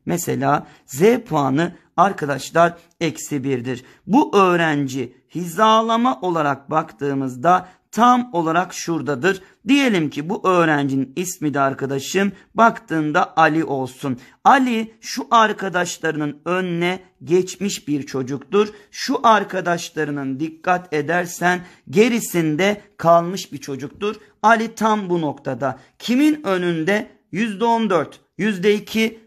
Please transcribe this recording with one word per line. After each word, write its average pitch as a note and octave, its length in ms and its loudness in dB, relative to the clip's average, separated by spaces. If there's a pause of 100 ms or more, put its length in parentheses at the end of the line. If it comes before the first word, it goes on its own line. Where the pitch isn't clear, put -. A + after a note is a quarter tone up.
mesela C#3+ 600 -2 (200)
Z C3 160 -6 (260)
puanı D3+ 440 0 (240)
arkadaşlar E3+ 800 0 (240)
eksi D3 440 -4
birdir. B2 400 -4 (220)
Bu A3 300 2
öğrenci D#3 760 2 (220)
hizalama A3 840 2
olarak D#3 500 -2
baktığımızda C#3+ 1000 -2 (280)
tam B3 360 4
olarak E3+ 420 -2
şuradadır. D3+ 680 -2 (260)
Diyelim A#3 420 2
ki D3 180 -8
bu G#3 200 -2
öğrencinin C#3+ 680 2
ismi E3 380 -4
de C#3+ 60 0
arkadaşım C#3 720 -2 (220)
baktığında E3 840 0
Ali D#3+ 280 4
olsun. C3 540 -6 (260)
Ali A#3+ 560 2
şu - 300 -10
arkadaşlarının F3 1120 0
önüne F3+ 560 -2 (240)
geçmiş F#3 640 -2
bir C#3+ 140 -2
çocuktur. C#3 680 -2 (220)
Şu - 320 -4
arkadaşlarının E3+ 1160 0
dikkat F3 520 -4
edersen E3+ 680 -2 (300)
gerisinde F#3+ 880 2 (160)
kalmış E3+ 560 2
bir C#3+ 60 -10
çocuktur. D3 580 -8 (260)
Ali A3+ 320 2
tam G#3+ 360 0
bu F3 100 0
noktada. C3+ 580 -6 (200)
Kimin D4 480 0
önünde? F3+ 600 0 (240)
Yüzde G3+ 320 -4
on A3+ 260 2
dört, D#3+ 300 -2 (180)
yüzde G#3 360 2
iki A3 520 -2